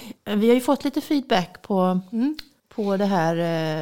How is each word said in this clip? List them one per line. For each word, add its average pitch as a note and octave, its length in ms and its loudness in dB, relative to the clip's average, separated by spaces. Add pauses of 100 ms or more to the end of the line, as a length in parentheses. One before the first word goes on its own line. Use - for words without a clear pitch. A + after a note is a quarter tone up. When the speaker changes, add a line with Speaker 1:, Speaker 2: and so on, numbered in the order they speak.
(360)
Speaker 1:
vi G#3+ 120 2
har A#3+ 80 6
ju B3+ 60 2
fått C4+ 220 0
lite C#4+ 180 -2
feedback A#3+ 600 -2
på, F#3 380 2 (120)
Speaker 2:
Mm. C4+ 260 -2 (380)
Speaker 1:
på G3 220 -2
det G3+ 80 0
här, E3+ 300 2 (460)